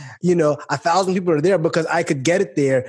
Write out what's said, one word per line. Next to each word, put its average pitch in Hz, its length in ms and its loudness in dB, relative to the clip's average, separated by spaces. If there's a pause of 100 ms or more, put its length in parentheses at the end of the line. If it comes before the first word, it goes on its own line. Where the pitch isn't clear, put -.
(220)
you 175 120 2
know, 151 240 2 (120)
a 147 60 -4
thousand 180 380 0
people 180 180 0
are 147 80 2
there 180 180 2
because 165 280 0
I 165 160 0
could 156 220 -4
get 170 160 2
it - 160 -6
there. 131 320 0